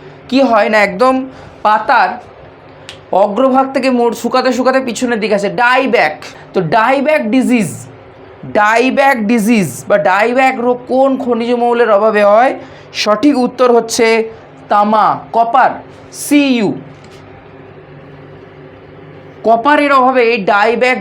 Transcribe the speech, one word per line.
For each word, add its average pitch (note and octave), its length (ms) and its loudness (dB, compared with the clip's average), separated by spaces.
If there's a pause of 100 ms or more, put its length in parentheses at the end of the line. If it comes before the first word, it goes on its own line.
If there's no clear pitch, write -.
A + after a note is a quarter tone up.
(300)
কি C4+ 120 2
হয়? A#3 280 2
না, G#3+ 80 0
একদম A#3 500 0 (340)
পাতার G#3+ 480 0 (1000)
অগ্রভাগ B3+ 640 0
থেকে C4 160 -2
মোড় A#3+ 260 0
শুকাতে B3 380 -2
শুকাতে C4 260 0
পিছনের A#3+ 400 -4
দিকে G#3 160 -2
আসে, F#3+ 140 -2
ডাইব্যাক। A#3 680 0 (380)
তো F#3 80 -2
ডাইব্যাক B3 680 0
ডিজিজ, A3+ 400 0 (840)
ডাইব্যাক A#3+ 640 2 (100)
ডিজিজ G#3 600 0
বা G3+ 100 2
ডাইব্যাক A#3 640 0
রোগ B3 180 -2 (100)
কোন C4+ 300 0
খনিজ A#3+ 360 -4
মৌলের A#3+ 380 0
অভাবে G#3 320 2
হয়? A3 320 4 (380)
সঠিক A#3+ 440 0
উত্তর B3 340 0
হচ্ছে A3+ 580 0 (400)
তামা, G#3 500 0 (140)
কপার, A#3 380 2 (400)
সিইউ। C4 640 0 (2750)
কপারের C#4+ 480 2
অভাবে B3+ 320 2
এই A#3 200 0
ডাইব্যাক A3+ 580 0